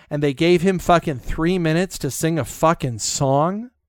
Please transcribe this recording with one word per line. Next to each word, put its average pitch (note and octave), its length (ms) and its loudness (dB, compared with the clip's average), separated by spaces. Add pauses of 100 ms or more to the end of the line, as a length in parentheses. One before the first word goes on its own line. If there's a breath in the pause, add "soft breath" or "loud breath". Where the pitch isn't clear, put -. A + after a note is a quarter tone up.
(100)
and D3 100 -4
they D3 140 2
gave E3 280 4
him F#3 180 2
fucking D#3+ 400 2
three E3+ 360 -2
minutes E3+ 440 0
to C#3 100 -4
sing D#3+ 260 -2
a C3+ 80 -2
fucking D#3+ 540 -2
song, D#3+ 720 0 (180)